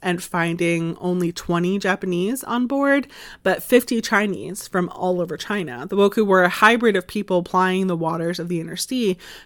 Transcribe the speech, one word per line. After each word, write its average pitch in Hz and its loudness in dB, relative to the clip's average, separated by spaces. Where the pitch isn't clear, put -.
and 180 -2
finding 170 -2
only 180 -2
twenty 175 -2
Japanese 196 -2
on 247 -2
board, 277 2
but 185 0
fifty 240 2
Chinese 196 -2
from 180 0
all 180 -2
over 160 -6
China. 151 -6
The 190 -4
Wokou 202 4
were 185 6
a 180 4
hybrid 220 4
of 180 -2
people 190 0
plying 185 0
the 180 0
waters 165 -4
of 175 -8
the 170 -2
inner 160 -10
sea 220 -2